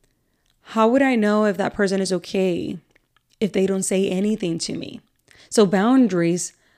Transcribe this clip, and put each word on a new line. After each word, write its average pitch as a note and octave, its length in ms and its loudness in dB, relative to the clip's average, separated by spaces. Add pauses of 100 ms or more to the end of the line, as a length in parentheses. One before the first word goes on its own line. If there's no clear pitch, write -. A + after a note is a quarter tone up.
(760)
How A3 120 4
would C4 140 4
I C4 140 2
know G#3+ 300 2
if G3+ 120 0
that G3 160 -4
person G3 260 0
is F#3+ 140 -2
okay F3+ 640 -2 (600)
if G3+ 140 -2
they F#3+ 120 2
don't F#3+ 260 -2
say G3 160 0
anything F#3 520 -2
to - 180 -8
me? - 240 -14 (480)
So G#3+ 160 4
boundaries F#3 880 2 (240)